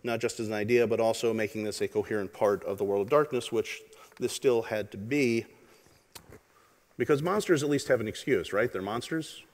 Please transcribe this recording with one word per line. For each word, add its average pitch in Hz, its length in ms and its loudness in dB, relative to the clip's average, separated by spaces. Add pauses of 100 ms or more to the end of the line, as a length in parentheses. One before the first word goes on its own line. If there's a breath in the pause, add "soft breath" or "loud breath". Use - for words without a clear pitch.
not 117 180 -2
just 117 200 -4
as 107 80 -4
an 110 60 -4
idea, 113 320 4
but 110 120 2
also 113 340 2
making 107 300 -2
this 104 180 -6
a 101 80 0
coherent 104 440 -2
part 101 320 0
of 98 140 -4
the 104 60 0
World 101 180 2
of 101 60 -2
Darkness, 143 440 2
which - 280 -2 (380 loud breath)
this 120 140 -2
still 120 300 2
had 107 280 -4
to - 80 -12
be, 117 480 0 (1500 soft breath)
because 135 240 2
monsters 180 400 2
at 147 60 -2
least 143 180 0
have 127 140 4
an 110 80 -2
excuse, 101 440 -2
right? 113 200 2
They're 95 100 -4
monsters. 120 720 -6